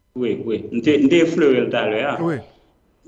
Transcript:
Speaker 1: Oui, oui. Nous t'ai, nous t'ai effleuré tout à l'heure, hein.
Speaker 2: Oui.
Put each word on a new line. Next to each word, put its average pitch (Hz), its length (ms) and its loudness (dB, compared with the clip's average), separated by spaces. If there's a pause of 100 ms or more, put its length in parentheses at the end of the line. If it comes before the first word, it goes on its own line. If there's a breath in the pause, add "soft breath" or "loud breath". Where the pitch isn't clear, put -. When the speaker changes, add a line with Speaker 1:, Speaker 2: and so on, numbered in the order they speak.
(140)
Speaker 1:
Oui, 107 300 -4
oui. 107 280 -6
Nous 117 80 -2
t'ai, 147 200 2
nous 135 80 4
t'ai 170 120 4
effleuré 139 500 2
tout 120 60 -4
à 110 120 -2
l'heure, 123 320 -2
hein. - 20 -4
Speaker 2:
Oui. 165 120 -4 (720)